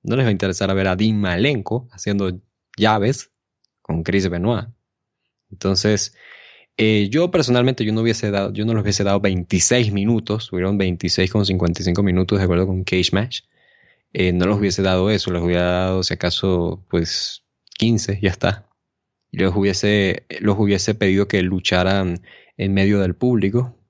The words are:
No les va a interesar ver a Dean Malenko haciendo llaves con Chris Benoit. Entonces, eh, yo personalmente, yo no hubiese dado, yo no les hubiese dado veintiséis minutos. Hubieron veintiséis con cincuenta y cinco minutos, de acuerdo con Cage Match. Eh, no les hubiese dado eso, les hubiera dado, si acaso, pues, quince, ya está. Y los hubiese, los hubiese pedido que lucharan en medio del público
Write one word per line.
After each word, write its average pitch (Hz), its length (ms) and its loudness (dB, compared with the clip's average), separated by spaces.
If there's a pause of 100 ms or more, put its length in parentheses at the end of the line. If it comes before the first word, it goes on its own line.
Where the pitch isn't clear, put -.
No 110 120 -2
les 131 100 2
va 113 40 2
a - 20 2
interesar 95 420 -2
ver 95 140 0
a 92 80 0
Dean 107 240 2
Malenko 110 720 -2
haciendo 98 500 -4 (360)
llaves 110 540 2 (500)
con 82 220 -4
Chris 95 260 0
Benoit. 104 380 -2 (840)
Entonces, 98 640 -2 (640)
eh, 107 340 2
yo 175 200 0
personalmente, 123 540 2
yo 107 80 0
no 113 80 0
hubiese 113 300 0
dado, 98 220 -2
yo 104 120 -4
no 113 80 0
les 107 80 0
hubiese 101 220 0
dado 98 160 2
veintiséis 98 720 0
minutos. 107 600 -2
Hubieron 92 260 0
veintiséis 92 540 0
con 104 140 2
cincuenta 92 360 0
y 90 40 -6
cinco 90 160 2
minutos, 92 380 2
de 92 60 2
acuerdo 90 200 2
con 92 180 -4
Cage 90 280 0
Match. 110 300 -2 (720)
Eh, 90 220 0
no 90 140 2
les 104 100 2
hubiese 101 240 0
dado 95 300 2
eso, 95 200 0
les 85 120 -2
hubiera 87 200 2
dado, 92 400 0
si 92 100 -4
acaso, 87 760 -2
pues, - 540 -4 (340)
quince, 104 440 0
ya 98 80 0
está. - 380 -4 (640)
Y - 60 -10
los 95 180 0
hubiese, 98 720 0 (140)
los 104 180 0
hubiese 101 380 0
pedido 98 320 2
que 98 160 0
lucharan 92 760 0 (360)
en 98 160 -2
medio 98 260 2
del 90 160 0
público 120 600 0 (140)